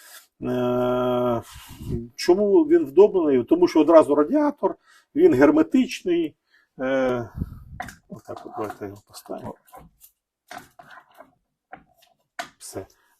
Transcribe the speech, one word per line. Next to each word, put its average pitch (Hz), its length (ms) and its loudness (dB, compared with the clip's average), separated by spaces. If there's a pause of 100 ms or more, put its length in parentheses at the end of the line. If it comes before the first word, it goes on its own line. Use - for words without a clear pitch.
(420)
Е, 123 1000 -2 (760)
чому 190 460 2
він 156 240 2
вдоблений? 151 580 4
Тому - 240 2
що - 120 2
одразу 311 340 6
радіатор, 285 600 -2 (400)
він 170 200 4
герметичний. 180 1000 0 (440)
Е, 127 500 -4 (760)
отак - 380 -18
от - 100 -18
давайте 104 300 -10
його 101 220 -18
поставимо. - 460 -16 (3000)
Все, - 280 -16 (340)